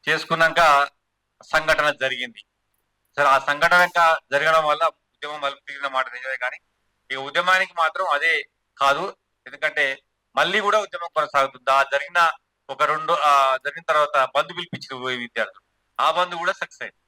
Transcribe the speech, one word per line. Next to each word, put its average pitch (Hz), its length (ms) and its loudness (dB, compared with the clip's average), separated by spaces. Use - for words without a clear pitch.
చేసుకున్నాక 160 800 2
సంఘటన 156 480 0
జరిగింది. 123 520 -6
సరే, 143 100 2
ఆ 135 140 6
సంఘటన 165 420 2
ఇంకా 170 380 2
జరగడం 156 340 2
వల్ల 151 200 0
ఉద్యమం 151 560 -8
మలుపు 139 260 -6
తిరిగిన 139 200 -10
మాట 131 260 -4
నిజమే, 131 240 -10
కానీ 127 200 -6
ఈ 135 40 -8
ఉద్యమానికి 175 640 -2
మాత్రం 170 300 -2
అదే 151 380 0
కాదు. 143 380 0
ఎందుకంటే 143 540 -4
మళ్ళీ 170 240 0
కూడా 208 200 2
ఉద్యమం 180 360 -8
కొనసాగుతుంది. 135 560 0
ఆ 135 120 4
జరిగిన 156 480 0
ఒక 139 140 -2
రెండు, 151 300 0
ఆ, 139 440 4
జరిగిన 143 320 -10
తర్వాత 147 460 2
బంద్ 156 220 -2
పిలిపించిన 135 460 -12
ఓయూ 127 160 -4
విద్యార్థులు, 117 420 -8
ఆ 147 100 2
బంద్ 175 240 -2
కూడా 175 160 -4
సక్సెస్ - 300 -10
అయింది. 110 260 -16